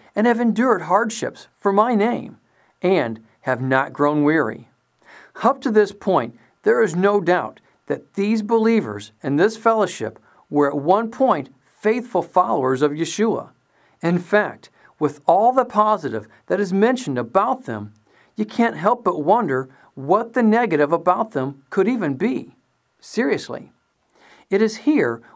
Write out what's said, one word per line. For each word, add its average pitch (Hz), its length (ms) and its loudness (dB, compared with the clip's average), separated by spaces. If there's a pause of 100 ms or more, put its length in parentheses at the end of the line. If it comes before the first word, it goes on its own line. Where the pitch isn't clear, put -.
(140)
and 214 120 2
have 233 140 2
endured 220 420 0
hardships 190 760 -2
for 202 160 -2
my 220 220 2
name 220 440 -2 (420)
and 135 400 0 (220)
have 127 180 -2
not 131 320 0
grown 147 300 0
weary." 143 460 0 (760)
Up 269 200 0
to 254 80 -2
this 208 220 2
point, 135 460 -2 (240)
there 233 200 2
is 170 120 0
no 202 240 2
doubt 165 420 -2 (260)
that - 280 -10
these 208 280 0
believers 208 680 0 (100)
in 143 140 -2
this 220 200 2
fellowship 214 640 -2 (320)
were 143 180 2
at 147 80 -4
one 196 340 0
point 208 380 0 (160)
faithful 226 580 -4
followers 147 600 0
of 147 100 2
Yeshua. 160 560 -4 (540)
In 175 160 0
fact, 175 500 -2 (300)
with 147 280 -4
all 202 260 4
the 262 120 2
positive 165 640 -2 (200)
that 190 120 0
is 190 100 -2
mentioned 208 460 0
about 208 480 -2
them, 107 300 -10 (420)
you 214 80 -4
can't 233 320 -2
help 226 260 0
but 165 220 -2
wonder 147 460 0 (240)
what 196 400 -2
the 247 80 2
negative 202 500 2
about 180 380 0
them 139 400 -6
could 190 180 0
even 196 260 -2
be. 226 400 -6 (460)
Seriously. - 720 -6 (800)
It 196 100 2
is 220 280 -2
here 131 340 0 (140)